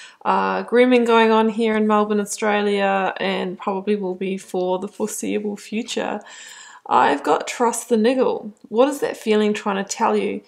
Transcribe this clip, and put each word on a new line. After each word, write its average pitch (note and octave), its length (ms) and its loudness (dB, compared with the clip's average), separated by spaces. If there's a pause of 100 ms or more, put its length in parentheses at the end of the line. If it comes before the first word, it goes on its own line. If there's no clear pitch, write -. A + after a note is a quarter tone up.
(240)
uh, F#3+ 380 0
grooming B3 420 4
going A3+ 260 6
on A3 200 4
here A3 260 0
in G#3+ 100 2
Melbourne, G#3 320 2
Australia, G3+ 1000 0
and F#3+ 380 -4
probably G3 380 -2
will F#3 220 -4
be F#3+ 220 -4
for F3+ 420 -2
the G3+ 80 -8
foreseeable G#3 680 -4
future. - 640 -6 (680)
I've C#4 360 2
got - 240 0
Trust - 420 -4
the A#3 80 2
Niggle. A3+ 560 0 (180)
What A#3+ 180 4
is C#4+ 120 -4
that - 160 -4
feeling G#3+ 380 2
trying G3 300 -4
to - 40 -12
tell G#3+ 280 0
you? G3+ 320 -2